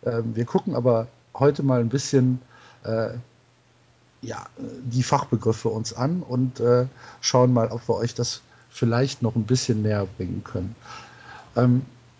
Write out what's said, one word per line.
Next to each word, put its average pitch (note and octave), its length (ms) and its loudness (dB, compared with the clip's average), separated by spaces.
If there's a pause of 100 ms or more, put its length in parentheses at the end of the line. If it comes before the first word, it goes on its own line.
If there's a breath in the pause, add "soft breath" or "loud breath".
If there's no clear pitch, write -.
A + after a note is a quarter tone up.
Ähm, A#2 300 -2
wir A#2+ 100 -2
gucken F#3+ 300 -2
aber A#2+ 320 2 (260)
heute C#3+ 300 2
mal C3 160 2
ein A#2 100 2
bisschen, B2+ 520 2 (420 loud breath)
äh, A2+ 280 -2 (1080)
ja, - 240 -12 (120)
die - 460 -4
Fachbegriffe A#2 680 0
uns A2 240 -6
an D#3 300 -2
und, B2+ 360 -2
äh, B2 280 4 (340 loud breath)
schauen B2+ 320 4
mal, A2+ 160 2
ob A#2 180 -10
wir A2+ 80 0
euch A2+ 180 -4
das - 280 -6 (280 soft breath)
vielleicht B2 520 0
noch A2+ 140 0
ein A2+ 100 0
bisschen A2+ 360 0
näher G#2 240 0 (120)
bringen G2 260 -6
können. G2+ 320 -8 (800 loud breath)
Ähm, B2 280 4 (360)